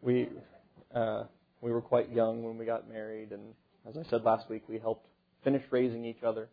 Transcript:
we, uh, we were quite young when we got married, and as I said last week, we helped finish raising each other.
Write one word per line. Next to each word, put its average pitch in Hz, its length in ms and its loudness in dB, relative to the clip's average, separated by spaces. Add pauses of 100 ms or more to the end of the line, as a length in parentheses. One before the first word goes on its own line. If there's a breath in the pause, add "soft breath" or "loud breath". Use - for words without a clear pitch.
we, 123 280 2 (640)
uh, 110 300 0 (360)
we 120 120 -2
were 117 100 2
quite 120 280 2
young 117 340 2
when 113 140 -8
we 113 80 -6
got 113 240 -2
married, 110 440 -10
and 104 200 -14 (340)
as 113 100 -10
I 160 120 -10
said 113 140 2
last 110 260 4
week, 110 200 -6
we 113 100 -6
helped 113 280 -4 (360)
finish 139 260 2
raising 120 360 2
each 117 180 -8
other. 110 300 0